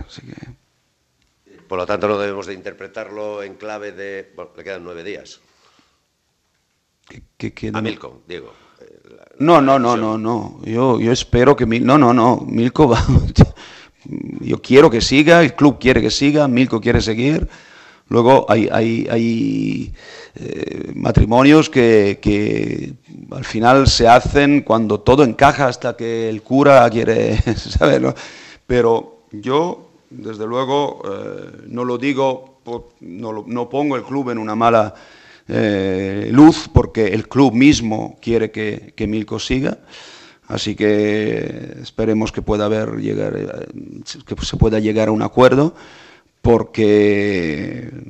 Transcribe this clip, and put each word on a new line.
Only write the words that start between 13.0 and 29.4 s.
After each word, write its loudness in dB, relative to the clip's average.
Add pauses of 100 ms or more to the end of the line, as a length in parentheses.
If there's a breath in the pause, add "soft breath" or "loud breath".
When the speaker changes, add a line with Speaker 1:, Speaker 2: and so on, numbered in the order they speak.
Speaker 1:
<laughs> -16
yo -4
quiero 6
que 0
siga, 4
el 0
club 2
quiere 2
que -2
siga, 0
Milko 0
quiere 0
seguir. -2 (600 loud breath)
Luego 4
hay, 2
hay, -2
hay, -4 (440 loud breath)
eh, -12
matrimonios 4
que, 2
que -4 (360)
al -10
final 2
se 4
hacen 4
cuando -2
todo 4
encaja 2
hasta -6
que -6
el -8
cura 6
quiere, 0
<laughs> -2
¿sabes? 0
¿No? -2 (520 loud breath)
Pero -2
yo, -6 (180)